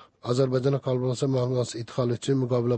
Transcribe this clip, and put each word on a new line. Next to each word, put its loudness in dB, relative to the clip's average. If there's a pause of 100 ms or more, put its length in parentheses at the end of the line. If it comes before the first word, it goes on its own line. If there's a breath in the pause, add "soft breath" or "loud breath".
(280 loud breath)
Azərbaycana 2
kalbasa 0
məmulatı 0
idxal -2
üçün 0
müqavilə 0